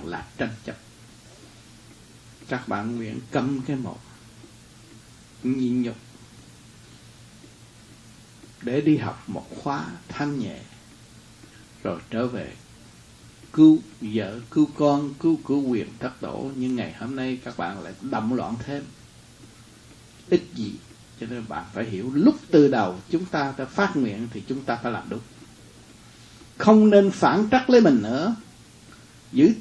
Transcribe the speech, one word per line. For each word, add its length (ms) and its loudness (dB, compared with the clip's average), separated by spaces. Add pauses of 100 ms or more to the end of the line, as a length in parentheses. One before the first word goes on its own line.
là 220 -10 (120)
tranh 160 -4 (100)
chấp. 120 -12 (1700)
Các 200 -8
bạn 280 -4
nguyện 240 -8 (100)
cầm 360 -2
cái 100 -4
mộc, 280 -10 (1400)
nhịn 400 0
nhục 140 -4 (2750)
để 180 -2
đi 160 4
học 300 -8
một 200 -10 (160)
khóa 240 -6 (220)
thanh 300 -6
nhẹ, 220 -8 (1200)
rồi 180 -6 (100)
trở 160 -2
về 260 -8 (1000)
cứu 260 10 (220)
vợ, 400 -6 (100)
cứu 260 2
con, 380 2
cứu 320 0
cửu 140 0
quyền 280 -2 (100)
thất 220 -10
tổ. 360 -8
Nhưng 200 -2
ngày 160 -6
hôm 240 -10
nay 280 -6
các 120 -12
bạn 260 -8
lại 100 -14 (100)
động 320 -4
loạn 200 -4 (120)
thêm. 180 -8 (1400)
Ích 160 2 (100)
gì? 180 -8 (480)
Cho 100 -10
nên 180 -10
bạn 240 -10
phải 120 -6
hiểu, 300 -8
lúc 220 4 (140)
từ 200 8
đầu 280 0 (120)
chúng 140 -2
ta 320 -4
đã 80 -8
phát 320 -2
nguyện 360 -2
thì 160 -10
chúng 160 -6
ta 180 -2
phải 100 -4
làm 160 -10
đúng. 120 -8 (1400)
Không 320 8
nên 200 8
phản 400 2
trắc 200 2
lấy 100 10
mình 220 6
nữa. 320 -2 (1000)
Giữ 280 6